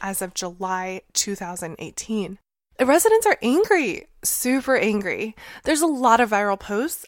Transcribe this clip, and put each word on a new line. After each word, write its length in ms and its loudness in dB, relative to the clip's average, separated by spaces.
as 220 -6
of 120 -8
July 680 -6
two 220 -4
thousand 460 -10
eighteen. 580 -8
The 80 2
residents 400 4
are 160 4
angry, 640 2
super 500 0
angry. 640 -2
There's 180 2
a 40 4
lot 320 4
of 120 0
viral 280 0
posts 500 -6